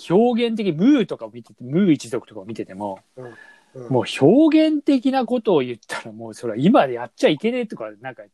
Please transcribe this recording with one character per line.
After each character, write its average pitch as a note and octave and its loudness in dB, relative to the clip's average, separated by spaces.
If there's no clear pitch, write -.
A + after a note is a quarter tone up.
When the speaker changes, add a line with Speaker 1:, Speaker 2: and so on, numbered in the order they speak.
Speaker 1:
表 A#3 2
現 A3+ -4
的、 G3+ -2
ム A#3+ 4
ー F3+ 0
と C#3+ -10
か A#2 -14
を G#2+ -14
見 A#2 -18
て - -20
て、 - -20
ム D3+ 0
ー E3 6
一 C3 -2
族 A#2 -6
と - -20
か G#2+ -14
を F#2+ -18
見 A2 -12
て G#2 -8
て F#2+ -18
も、 G2 -10
Speaker 2:
う B2+ -16
ん。 A#2+ -16
う B2 -16
ん。 C3 -4
Speaker 1:
も B2 2
う - 0
表 D4+ 6
現 D4+ -2
的 C4 0
な C4 0
こ B3 -2
と G#3+ 0
を D3 2
言 B2 -6
っ A2 -20
た - -10
ら、 A2+ -14
も A2+ -14
う A2 -14
そ - -12
れ A2 -4
は G#2+ -6
今 F#3 4
で B2+ -6
や A#2 -10
っ - -18
ち - -2
ゃ - 6
い D3+ 0
け A3+ -2
ね B3+ -4
え A#3+ -6
と - -14
か、 A2 -12
な B2+ -14
ん - -16
か G#2+ -20